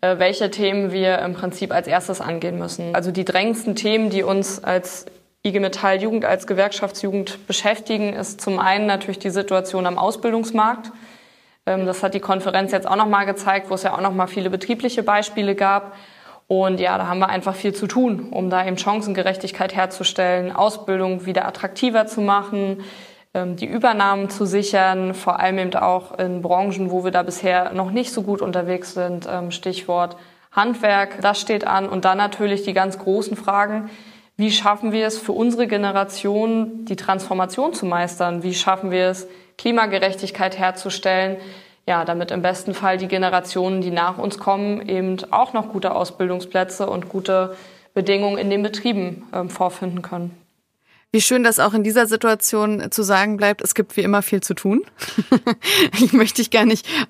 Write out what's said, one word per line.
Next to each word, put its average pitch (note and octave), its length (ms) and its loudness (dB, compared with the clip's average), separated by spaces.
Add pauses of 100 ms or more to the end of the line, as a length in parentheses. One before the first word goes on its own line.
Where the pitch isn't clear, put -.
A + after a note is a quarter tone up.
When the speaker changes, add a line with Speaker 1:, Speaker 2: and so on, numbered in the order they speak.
Speaker 1:
äh, F#3 180 2
welche G3 320 2
Themen G3 400 0
wir F#3 280 2
im F3+ 160 -4
Prinzip F3+ 360 -6
als E3+ 160 0
erstes F3+ 360 -2
angehen E3+ 360 -4
müssen. E3+ 360 -6
Also F3 160 0
die F3+ 160 -2
drängendsten A3 500 0
Themen, G#3+ 320 2
die F#3+ 140 0
uns G3 420 -2
als F3+ 400 -4 (400)
I G3+ 80 0
G G3+ 80 0
Metall F#3+ 400 0
Jugend, A3 240 0
als F#3 220 0
Gewerkschaftsjugend G3 1000 -2
beschäftigen, G#3+ 680 -2
ist G#3 260 -10
zum F#3+ 180 -2
einen G3 280 2
natürlich G3 320 -2
die G3 120 -4
Situation F#3 540 0
am F3+ 140 -2
Ausbildungsmarkt. A3+ 920 0 (760)
Ähm, F#3+ 180 0
das F#3 180 -2
hat G3 120 0
die G3+ 60 -4
Konferenz F#3+ 520 0
jetzt F#3+ 140 0
auch F#3+ 100 2
nochmal G#3 300 2
gezeigt, G3 420 -2
wo F#3+ 60 -2
es F#3+ 80 -4
ja F#3+ 100 0
auch - 80 -2
nochmal F#3 280 0
viele F#3 200 -2
betriebliche A3+ 540 -2
Beispiele G#3 520 0
gab. G3 400 2 (520)
Und F#3+ 320 2
ja, F#3 200 0
da F#3 80 -4
haben F3+ 140 -2
wir F#3+ 100 2
einfach F#3+ 240 -2
viel G3 180 -2
zu G3+ 140 -4
tun, A#3+ 440 0
um F3+ 200 -2
da F#3 160 2
eben F#3 100 -2
Chancengerechtigkeit F#3+ 1000 -2
herzustellen, F3+ 800 0
Ausbildung F#3+ 720 0
wieder F3+ 220 0
attraktiver A3 600 0
zu A3 140 -4
machen, G3+ 640 0 (480)
ähm, F3+ 240 -4
die F3 80 -8
Übernahmen G3+ 640 2
zu G3+ 160 -4
sichern, F#3+ 720 2
vor F#3 260 0
allem F#3 180 2
eben F#3 160 -2
auch F#3 440 0
in F3+ 240 -2
Branchen, F#3 480 0
wo F#3 120 0
wir F#3 100 -2
da F3+ 100 4
bisher F3+ 500 0
noch F#3 180 -2
nicht B3 220 -2
so - 80 -4
gut G3+ 220 -2
unterwegs F3+ 500 -2
sind, F3+ 340 -4
ähm, F3+ 260 -6
Stichwort F3 680 -2 (340)
Handwerk, G#3 720 2
das G#3 180 2
steht G#3+ 260 0
an. F#3+ 220 0
Und F#3 160 -2
dann F#3+ 140 4
natürlich G3+ 440 0
die F#3+ 120 -4
ganz F#3+ 240 0
großen G3+ 400 0
Fragen, G#3 500 0 (480)
wie G#3+ 160 2
schaffen G#3 400 2
wir A3 140 2
es A3 100 -2
für - 160 -4
unsere A#3 340 2
Generation, G#3 1160 0
die G3+ 120 -4
Transformation F#3+ 760 -2
zu E4 140 -6
meistern? F3 560 -2
Wie F3+ 100 -2
schaffen F#3+ 380 0
wir F#3 180 2
es, F#3 180 -4 (300)
Klimagerechtigkeit F#3+ 1000 0
herzustellen? F#3+ 800 0 (480)
Ja, E3+ 200 0
damit E3+ 240 -2
im F#3 100 -4
besten F#3 320 -2
Fall F#3+ 240 0
die F#3 120 -4
Generationen, F#3 760 0
die F3+ 80 -4
nach F3 260 0
uns G3 220 -4
kommen, G3+ 500 0
eben F#3 300 -2 (120)
auch B3+ 220 2
noch A3 160 -2
gute F#3+ 260 -2
Ausbildungsplätze F3+ 920 -2
und F3+ 240 -4
gute F#3+ 480 0 (340)
Bedingungen G3+ 460 0
in G3+ 100 -2
den G3+ 140 2
Betrieben, G3+ 720 -4
ähm, F3+ 160 -4
vorfinden F3+ 500 -4
können. F3 340 -8 (800)
Speaker 2:
Wie A3 80 4
schön, B3 240 4
dass A3+ 160 4
auch G3 140 4
in G#3+ 100 2
dieser A3 220 4
Situation G#3+ 840 2
zu - 120 0
sagen G3+ 340 2
bleibt, G3+ 240 2
es - 140 -2
gibt - 240 0
wie - 20 4
immer G3+ 220 4
viel G3 200 0
zu - 120 -2
tun. G3+ 260 2 (520)
<laughs> C4 680 2
Ich A#3+ 140 6
möchte A3+ 220 6
dich A#3 140 -2
gar A3 140 6
nicht A3 220 4 (240)